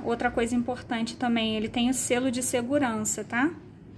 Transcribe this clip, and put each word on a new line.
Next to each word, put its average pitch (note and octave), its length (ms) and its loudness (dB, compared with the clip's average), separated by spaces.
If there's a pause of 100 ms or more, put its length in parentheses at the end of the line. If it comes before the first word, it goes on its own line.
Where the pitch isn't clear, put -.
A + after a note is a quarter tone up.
outra A#3 280 0
coisa A#3+ 240 0
importante A#3+ 600 -2
também, A3+ 400 2
ele G#3+ 140 -2
tem A#3+ 200 2
o C4 40 4
selo B3+ 380 2
de B3 100 -2
segurança, A#3+ 800 0
tá? C4 300 0 (440)